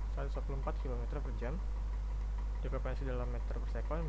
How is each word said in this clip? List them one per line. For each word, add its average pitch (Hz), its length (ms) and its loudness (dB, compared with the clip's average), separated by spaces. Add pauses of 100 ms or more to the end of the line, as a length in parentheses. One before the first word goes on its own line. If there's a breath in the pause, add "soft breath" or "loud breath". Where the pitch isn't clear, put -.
(120)
seratus 139 240 0
empat 131 120 0
puluh 135 160 0
empat 156 160 0
kilometer 120 400 0
per 131 200 0
jam, 120 140 0 (1080)
dikonversi 131 400 0
dalam 123 280 0
meter 117 280 0
per - 120 0
sekon 143 380 0